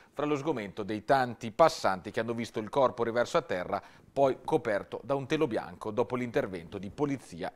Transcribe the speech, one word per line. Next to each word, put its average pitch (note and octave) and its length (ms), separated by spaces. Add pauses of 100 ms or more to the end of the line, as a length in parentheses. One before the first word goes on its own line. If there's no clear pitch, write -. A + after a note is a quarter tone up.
(120)
fra C#3+ 120
lo D3 120
sgomento B2 480
dei G#2+ 180
tanti B2 480
passanti G2+ 640
che A#2 80
hanno A2+ 120
visto A#2 280
il G#2+ 80
corpo B2 340
riverso A#2 360
a D#3+ 40
terra, F#2+ 400 (300)
poi C3+ 320
coperto A2 580
da C3+ 140
un C3+ 100
telo D#3 220
bianco G2 420
dopo A#2 240
l'intervento A2 640
di F#2+ 120
polizia A#2 640